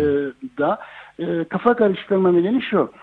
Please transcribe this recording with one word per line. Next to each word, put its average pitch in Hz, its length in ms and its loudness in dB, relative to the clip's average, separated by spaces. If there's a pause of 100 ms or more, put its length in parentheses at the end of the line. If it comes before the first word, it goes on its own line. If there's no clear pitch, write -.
(580)
da, 156 200 0 (400)
e, 170 260 -4
kafa 226 320 0
karıştırma 190 560 2
nedeni 190 300 2
şu. 170 300 -2 (100)